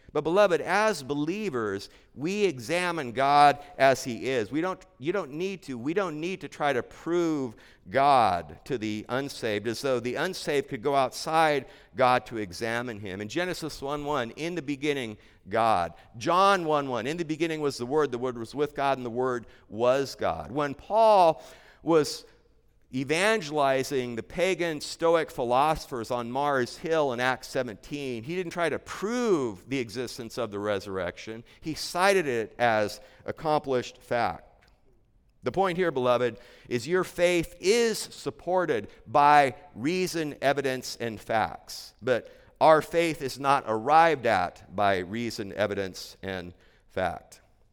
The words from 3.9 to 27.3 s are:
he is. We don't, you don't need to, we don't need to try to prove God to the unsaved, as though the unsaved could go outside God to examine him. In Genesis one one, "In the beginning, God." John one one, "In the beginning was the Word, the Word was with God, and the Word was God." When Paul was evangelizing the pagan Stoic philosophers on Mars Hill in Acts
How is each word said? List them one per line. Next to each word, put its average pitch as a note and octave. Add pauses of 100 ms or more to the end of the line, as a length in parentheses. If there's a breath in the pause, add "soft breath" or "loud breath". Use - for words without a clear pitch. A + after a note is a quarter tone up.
he A2+
is. A2
We D3+
don't, F#3 (160)
you C#3+
don't E3+
need F#3
to, C3
we B2+
don't F3
need F3+
to C#3+
try C#3+
to A#2+
prove D#3+ (360 loud breath)
God G#2+
to C3
the G#2+
unsaved, A#2+
as A2+
though C3
the A#2
unsaved D3
could B2
go C#3
outside D3 (280 loud breath)
God B2
to A#2
examine A2+
him. G2+
In G#2+
Genesis D#3+
one C#3+
one, C3
"In E3
the D#3+
beginning, C3+ (320 soft breath)
God." G2+ (240 loud breath)
John F3
one D3
one, A#2+
"In E3
the F3
beginning D#3
was C#3+
the A#2+
Word, D3
the B2
Word B2
was A2+
with C#3+
God, C#3
and B2
the A#2+
Word B2 (220 soft breath)
was B2
God." E2
When C#3+
Paul G3+ (400 loud breath)
was D#3 (720 soft breath)
evangelizing C#3
the A2
pagan E3+
Stoic E3
philosophers C3
on A#2+
Mars C3+
Hill D#3
in A#2
Acts B2+